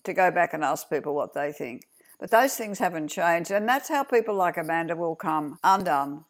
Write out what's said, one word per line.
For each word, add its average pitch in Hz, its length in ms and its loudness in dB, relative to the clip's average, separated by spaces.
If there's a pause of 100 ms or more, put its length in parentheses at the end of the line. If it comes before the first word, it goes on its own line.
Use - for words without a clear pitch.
to 180 100 -6
go 185 160 6
back 170 240 2
and 156 100 -2
ask 147 240 -2
people 147 260 -2
what 143 200 -4
they 147 180 -4
think. 131 340 -12 (320)
But - 120 -8
those 247 260 4
things 208 220 -8
haven't 165 300 -2
changed, 170 420 0
and 208 180 0
that's 269 200 0
how 285 140 0
people 233 320 0
like 180 220 0
Amanda 165 400 -2
will 165 180 -4
come 156 480 -2
undone 156 680 2